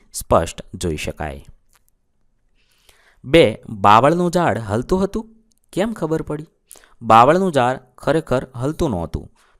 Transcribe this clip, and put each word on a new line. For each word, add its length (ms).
સ્પષ્ટ 500
જોઈ 220
શકાય. 480
બે, 440
બાવળનું 640
ઝાડ 280
હલતું 460
હતું, 300
કેમ 200
ખબર 300
પડી? 240
બાવળનું 500
ઝાડ 260
ખરેખર 560
હલતું 360
નહોતું, 400